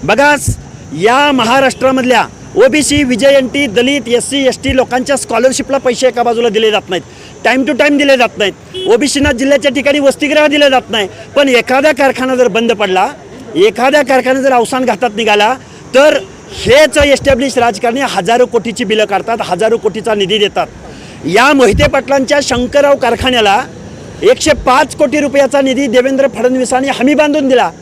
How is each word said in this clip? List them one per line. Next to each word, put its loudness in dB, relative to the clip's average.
बघा, 2
स-, -4
या 2
महाराष्ट्रामधल्या 0
ओबीसी, 2
व्हीजेएनटी, 2
दलित, -2
एससी, -2
एसटी -2
लोकांच्या -2
स्कॉलरशिपला -2
पैसे -2
एका -2
बाजूला 0
दिले 0
जात -4
नाहीत, -6
time 0
to -2
time 2
दिले 4
जात -2
नाहीत. -2
ओबीसींना 0
जिल्ह्याच्या 0
ठिकाणी -2
वसतिगृह 2
दिलं 2
जात 0
नाही, -4
पण 2
एखादा 2
कारखाना 0
जर 2
बंद -2
पडला, 0
एखादा 2
कारखाना 0
जर 2
अवसान 0
घातात -2
निघाला, 2
तर 4
हेच 4
एस्टॅब्लिश 2
राजकारणी -2
हजारो 0
कोटीची -4
बिलं 0
काढतात, -2
हजारो -2
कोटीचा -4
निधी -2
देतात. -2
या 2
मोहिते 2
पाटलांच्या 0
शंकरराव 0
कारखान्याला 0
एकशे 2
पाच 0
कोटी 0
रुपयाचा 0
निधी 0
देवेंद्र 0
फडणवीसांनी -2
हमी 0
बांधून 0
दिला 2